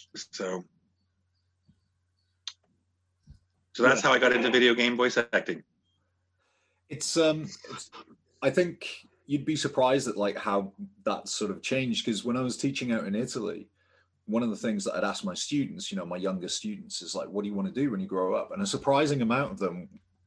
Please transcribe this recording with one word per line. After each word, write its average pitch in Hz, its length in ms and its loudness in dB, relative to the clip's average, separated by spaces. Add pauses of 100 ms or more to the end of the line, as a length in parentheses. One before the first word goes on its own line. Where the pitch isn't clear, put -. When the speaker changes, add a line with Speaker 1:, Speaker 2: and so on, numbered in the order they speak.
(140)
Speaker 1:
So, - 500 -6 (3000)
so 117 120 0
that's 127 180 6
Speaker 2:
Yeah. 147 60 6
Speaker 1:
how 131 60 8
I 123 40 6
got 123 140 6
into 120 180 2
video 120 240 6
game 120 220 2
voice 123 200 2
acting. 107 460 0 (1300)
Speaker 2:
It's, - 280 -6
um, 156 260 4
it's, - 480 -14 (520)
I 139 80 4
think - 560 -2 (200)
you'd 139 180 0
be 156 100 0
surprised 131 540 2
at, 104 80 -4
like, 101 200 0
how 98 360 0 (320)
that 101 240 -2
sort 101 240 -2
of - 100 -10
changed, 127 420 0
'cause 107 200 -2
when 120 120 0
I 127 40 0
was 123 160 -2
teaching 131 340 -2
out 113 140 0
in 98 100 -2
Italy, 107 540 -4 (580)
one 113 160 0
of 117 80 0
the 98 60 -4
things 104 280 -2
that 101 120 -2
I'd 92 80 0
ask 101 200 -2
my 92 100 -4
students, 127 560 -4
you 101 60 -4
know, 90 80 -4
my 87 120 -6
younger 92 320 -2
students, - 520 -8
is 82 140 -10
like, - 140 -6
"What 98 140 -4
do 104 60 -2
you 104 60 -6
wanna 98 160 -2
do 139 200 0
when 98 100 -2
you 95 60 -4
grow 95 280 0
up?" - 160 -2
And 95 100 -6
a 101 60 -2
surprising 139 560 2
amount 117 300 0
of 98 60 -10
them 90 300 -4 (380)